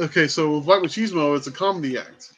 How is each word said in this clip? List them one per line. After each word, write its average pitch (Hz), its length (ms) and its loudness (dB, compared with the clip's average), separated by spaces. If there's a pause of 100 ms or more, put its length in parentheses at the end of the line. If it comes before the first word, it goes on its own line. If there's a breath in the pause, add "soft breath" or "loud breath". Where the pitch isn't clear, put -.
okay, 156 240 2
so 151 280 0
with 143 100 -4
Black 190 160 6
Machismo, 165 540 0
it's 135 100 -4
a 135 60 -12
comedy 160 460 -2
act. - 400 -16